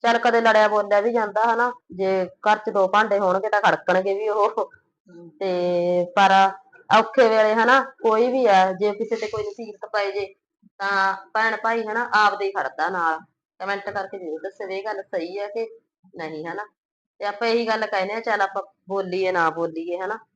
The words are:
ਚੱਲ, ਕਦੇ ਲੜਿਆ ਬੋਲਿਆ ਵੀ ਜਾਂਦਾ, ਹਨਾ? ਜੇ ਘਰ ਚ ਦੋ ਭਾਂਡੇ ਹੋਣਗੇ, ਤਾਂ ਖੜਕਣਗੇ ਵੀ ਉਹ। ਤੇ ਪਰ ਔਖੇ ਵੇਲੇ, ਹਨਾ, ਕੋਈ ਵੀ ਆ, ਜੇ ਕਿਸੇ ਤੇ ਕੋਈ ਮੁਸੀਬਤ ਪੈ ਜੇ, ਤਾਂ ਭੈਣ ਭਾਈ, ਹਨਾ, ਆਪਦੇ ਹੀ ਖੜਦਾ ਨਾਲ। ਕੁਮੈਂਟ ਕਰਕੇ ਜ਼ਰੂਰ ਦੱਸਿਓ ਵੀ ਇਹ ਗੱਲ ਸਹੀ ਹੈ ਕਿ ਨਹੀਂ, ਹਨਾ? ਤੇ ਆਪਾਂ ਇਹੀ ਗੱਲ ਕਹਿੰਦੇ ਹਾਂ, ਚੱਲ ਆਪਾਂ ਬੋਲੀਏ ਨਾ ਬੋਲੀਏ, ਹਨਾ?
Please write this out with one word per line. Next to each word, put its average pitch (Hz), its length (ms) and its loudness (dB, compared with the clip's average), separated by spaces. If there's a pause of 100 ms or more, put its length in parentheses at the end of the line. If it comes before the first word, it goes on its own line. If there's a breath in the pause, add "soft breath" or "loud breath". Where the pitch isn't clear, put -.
ਚੱਲ, 233 140 2
ਕਦੇ 233 220 2
ਲੜਿਆ 214 280 4
ਬੋਲਿਆ 208 320 2
ਵੀ 226 120 -2
ਜਾਂਦਾ, 220 420 0
ਹਨਾ? 240 180 0 (200)
ਜੇ 190 320 -2 (180)
ਘਰ 214 160 4
ਚ - 120 -6
ਦੋ 196 180 2
ਭਾਂਡੇ 202 300 2
ਹੋਣਗੇ, 196 300 0
ਤਾਂ 208 120 2
ਖੜਕਣਗੇ 185 540 0
ਵੀ 214 140 -4
ਉਹ। 214 420 0 (720)
ਤੇ 175 640 0 (120)
ਪਰ 196 160 6 (580)
ਔਖੇ 226 380 4
ਵੇਲੇ, 220 260 4
ਹਨਾ, 233 260 4 (220)
ਕੋਈ 220 260 2
ਵੀ 254 180 2
ਆ, 190 260 6
ਜੇ 202 200 -2
ਕਿਸੇ 214 240 -4
ਤੇ 214 100 -6
ਕੋਈ 214 160 -6
ਮੁਸੀਬਤ 208 500 -12
ਪੈ 202 180 -2
ਜੇ, 196 160 -4 (520)
ਤਾਂ 196 360 0 (200)
ਭੈਣ 220 220 0
ਭਾਈ, 226 260 -2
ਹਨਾ, 220 320 -4
ਆਪਦੇ 202 300 4
ਹੀ 196 60 -2
ਖੜਦਾ 156 380 -4
ਨਾਲ। 165 300 -2 (420)
ਕੁਮੈਂਟ 196 300 -6
ਕਰਕੇ 196 280 -8
ਜ਼ਰੂਰ 160 220 -10
ਦੱਸਿਓ 196 260 -12
ਵੀ 185 80 -8
ਇਹ 196 100 -8
ਗੱਲ 202 180 -8
ਸਹੀ 180 360 -8
ਹੈ 202 100 -6
ਕਿ 226 180 -6 (500)
ਨਹੀਂ, 160 300 -10
ਹਨਾ? 196 200 -10 (540)
ਤੇ 208 40 -10
ਆਪਾਂ 202 240 -4
ਇਹੀ 233 200 0
ਗੱਲ 220 180 -2
ਕਹਿੰਦੇ 202 280 -4
ਹਾਂ, 226 60 -6
ਚੱਲ 220 200 -2
ਆਪਾਂ 196 220 -2 (260)
ਬੋਲੀਏ 185 440 -2
ਨਾ 170 180 2
ਬੋਲੀਏ, 165 480 -6
ਹਨਾ? 196 200 -6 (180)